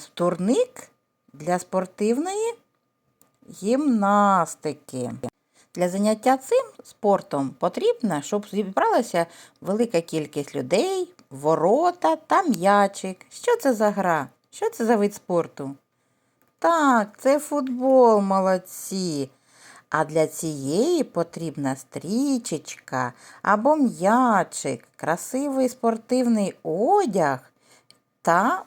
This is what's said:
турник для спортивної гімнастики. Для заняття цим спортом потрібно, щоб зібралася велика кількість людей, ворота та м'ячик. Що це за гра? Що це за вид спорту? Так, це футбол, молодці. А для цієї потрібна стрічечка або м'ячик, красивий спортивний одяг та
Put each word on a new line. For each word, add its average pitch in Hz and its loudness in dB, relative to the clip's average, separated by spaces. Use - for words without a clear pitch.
турник 180 -2
для 165 -4
спортивної 262 -4
гімнастики. 202 0
Для 175 0
заняття 214 0
цим 494 0
спортом 156 -2
потрібно, 208 -2
щоб 208 -4
зібралася 214 0
велика 208 -2
кількість 147 -6
людей, 294 -2
ворота 208 0
та 320 0
м'ячик. 196 0
Що - -2
це 277 0
за 214 2
гра? 180 0
Що - -4
це 226 -6
за 226 4
вид 208 0
спорту? 156 -4
Так, 285 2
це 277 2
футбол, 254 4
молодці. 185 -2
А 151 0
для 156 0
цієї 160 -2
потрібна 156 -6
стрічечка 165 -4
або 220 2
м'ячик, 196 0
красивий 262 -2
спортивний 226 0
одяг 190 2
та 214 2